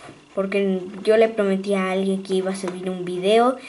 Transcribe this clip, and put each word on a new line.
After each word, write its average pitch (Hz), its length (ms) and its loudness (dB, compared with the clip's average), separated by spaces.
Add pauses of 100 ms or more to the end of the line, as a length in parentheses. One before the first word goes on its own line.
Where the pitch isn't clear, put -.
(340)
porque 196 480 0 (220)
yo 214 140 4
le 220 120 6
prometí 202 460 0
a 185 160 0
alguien 190 320 0
que 190 100 -4
iba 185 160 0
a 190 60 -4
subir 185 340 -6
un 185 160 -6
video 214 520 2 (120)